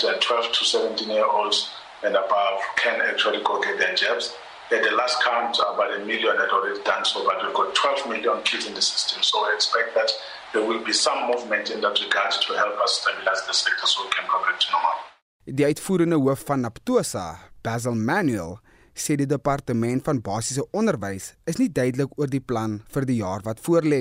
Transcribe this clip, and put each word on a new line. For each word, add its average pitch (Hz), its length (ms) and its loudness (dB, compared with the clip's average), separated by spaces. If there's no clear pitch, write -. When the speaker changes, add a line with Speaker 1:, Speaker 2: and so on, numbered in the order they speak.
Speaker 1:
uh, - 120 2
twelve 117 300 2
to - 80 2
seventeen-year-olds 107 920 2
and 101 120 2
above 101 420 2
can 117 140 2
actually 104 320 0
go - 180 0
get - 180 -2
their 90 160 0
jabs. - 400 -2
At 113 100 2
the - 140 2
last 123 260 0
count, 120 380 0
about - 320 0
a 107 160 -4
million 110 320 0
had - 160 0
already 95 260 0
done 101 220 -2
so, - 120 0
but 95 140 0
we've - 180 -2
got - 140 -2
twelve - 340 2
million 107 400 0
kids 117 180 -2
in 101 80 -8
the - 180 0
system. - 300 -2
So - 120 2
we 104 100 2
expect 113 400 0
that 110 160 4
there 110 120 2
will 113 180 0
be 110 120 -2
some 139 260 2
movement 113 440 -2
in 107 100 -6
that 101 160 0
regard 98 320 0
to - 80 -6
help 104 260 0
us - 200 2
stabilize - 460 0
the - 60 -4
sector - 340 0
so - 180 2
we - 120 -8
can - 160 -4
go - 140 2
back - 140 -2
to - 120 2
normal. - 240 2
Speaker 2:
Die 139 240 2
uitvoerende 170 480 2
hoof 135 320 2
van 139 160 0
naptosa, 120 640 0
Basil 120 320 -2
Manuel, 110 600 0
sê - 260 0
die 139 80 2
departement 131 800 0
van 135 160 0
basiese 113 500 -2
onderwys 117 600 -2
is 165 160 -4
nie 262 80 4
duidelik 135 480 0
oor 143 140 0
die 135 100 0
plan 110 380 -2
vir 135 160 0
die 120 100 2
jaar 98 240 -2
wat 110 160 -4
voorlê 156 400 4